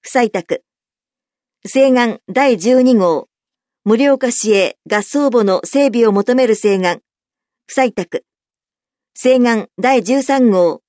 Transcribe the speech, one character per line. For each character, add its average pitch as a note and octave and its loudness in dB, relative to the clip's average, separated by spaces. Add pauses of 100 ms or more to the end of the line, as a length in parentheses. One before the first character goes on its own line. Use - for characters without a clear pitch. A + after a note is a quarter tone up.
不 - -18
採 A#3+ 0
択。 - -8 (1000)
請 C4 2
願 A#3+ 0
第 B3+ 0
十 A#3 2
二 B3+ 4
号。 F3 0 (580)
盛 A3+ 2
岡 C4 0
市 A3 -4
営 G3 0 (120)
合 G#3 -2
葬 C#4+ -2
墓 A#3 2
の F#3+ 0
整 C#4+ 0
備 A#3 0
を G#3+ 2
求 G3+ 0
め B3+ 2
る A3+ 2
請 G3+ -2
願。 F3+ -4 (680)
不 - -18
採 B3+ -2
択。 - -10 (920)
請 B3+ 2
願 A#3 0 (120)
第 B3 0
十 B3+ 0
三 C4 2
号。 F3 0